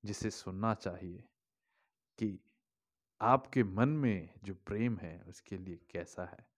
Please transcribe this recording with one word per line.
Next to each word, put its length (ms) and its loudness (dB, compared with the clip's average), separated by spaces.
जिसे 280 -2
सुनना 440 -2
चाहिए 480 -8
कि 180 -2
आपके 440 6
मन 320 4
में 320 2
जो 100 -8
प्रेम 320 0
है 220 -10
उसके 380 -12
लिए 220 -10
कैसा 340 -8
है 200 -14